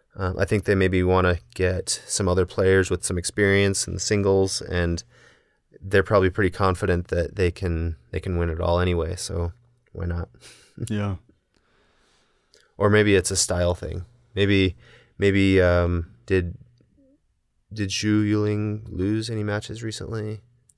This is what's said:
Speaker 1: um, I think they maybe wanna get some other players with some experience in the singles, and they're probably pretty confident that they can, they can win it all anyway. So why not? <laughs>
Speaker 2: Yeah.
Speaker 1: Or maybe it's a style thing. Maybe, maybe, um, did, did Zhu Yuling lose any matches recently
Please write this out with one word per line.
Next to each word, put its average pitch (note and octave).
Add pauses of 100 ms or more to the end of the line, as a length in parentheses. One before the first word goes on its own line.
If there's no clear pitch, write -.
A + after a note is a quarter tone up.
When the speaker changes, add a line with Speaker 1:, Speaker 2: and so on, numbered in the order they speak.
(140)
Speaker 1:
um, F#2
I G2
think G#2
they G2+
maybe F#2
wanna F2+ (160)
get F2+ (180)
some G2
other F2+
players F#2+
with F#2
some -
experience G2
in F2+
the F2+
singles, G2
and F2 (800)
they're G2
probably F#2+
pretty F#2
confident F2+
that E2+
they F2+
can, E2+ (140)
they -
can F2+
win E2+
it D#2+
all F2
anyway. F2
So F2 (400)
why F2
not? E2+ (300)
<laughs> -
Speaker 2:
Yeah. G#2 (1600)
Speaker 1:
Or G2+
maybe G#2
it's F2+
a F#2+
style F2
thing. E2+ (300)
Maybe, G2 (420)
maybe, G2
um, F2 (160)
did, F2+ (1160)
did G#2
Zhu G#2+
Yuling G#2+
lose G#2+
any A2
matches G#2
recently A2 (380)